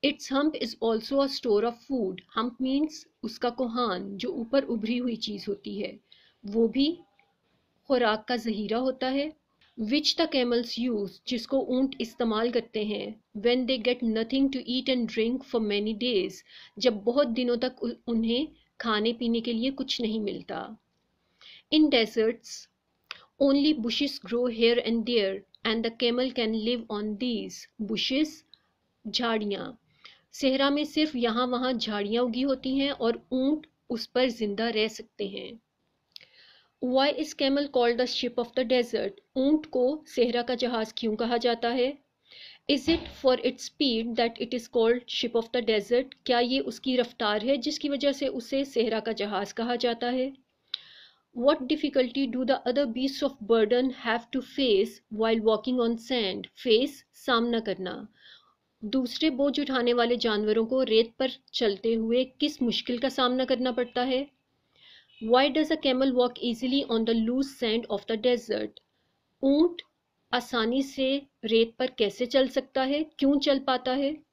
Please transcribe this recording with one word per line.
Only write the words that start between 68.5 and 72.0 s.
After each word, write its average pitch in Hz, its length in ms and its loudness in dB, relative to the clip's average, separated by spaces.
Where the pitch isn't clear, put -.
ऊंट 302 380 4
आसानी 240 500 0
से 269 440 -2
रेत 226 340 4
पर 254 80 0
कैसे 214 380 -2